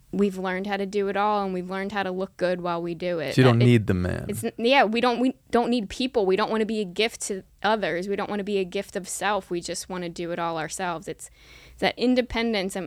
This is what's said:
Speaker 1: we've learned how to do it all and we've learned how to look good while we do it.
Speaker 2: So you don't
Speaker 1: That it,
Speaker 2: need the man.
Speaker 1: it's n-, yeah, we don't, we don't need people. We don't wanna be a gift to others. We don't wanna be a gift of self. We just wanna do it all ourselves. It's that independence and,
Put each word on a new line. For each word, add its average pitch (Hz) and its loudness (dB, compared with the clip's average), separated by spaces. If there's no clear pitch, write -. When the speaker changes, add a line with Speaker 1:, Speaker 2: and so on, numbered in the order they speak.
Speaker 1:
we've 190 2
learned 190 -4
how 202 -2
to 196 -2
do 196 -2
it 196 -2
all 208 2
and 190 -2
we've 180 -4
learned 190 -4
how 202 -2
to 185 -4
look 190 -6
good 180 0
while 175 -4
we 175 -4
do 175 -4
it. 139 -4
Speaker 2:
So 131 4
you 127 10
don't 120 8
Speaker 1:
That 120 6
it, 123 8
Speaker 2:
need 117 6
the 98 4
man. 87 -2
Speaker 1:
it's - -6
n-, - -4
yeah, 247 6
we 220 0
don't, 240 2
we 254 2
don't 233 2
need 233 0
people. 247 0
We 190 4
don't 214 0
wanna 220 0
be 214 -2
a 208 -2
gift 196 -2
to 190 -6
others. 190 0
We 202 -2
don't 202 -4
wanna 208 -4
be 202 -2
a 190 0
gift 196 -8
of 185 -6
self. 196 -2
We 175 -2
just - -8
wanna 180 -6
do 170 -8
it 175 -4
all 170 -2
ourselves. 165 -6
It's - -12
that - 0
independence 233 0
and, 180 -6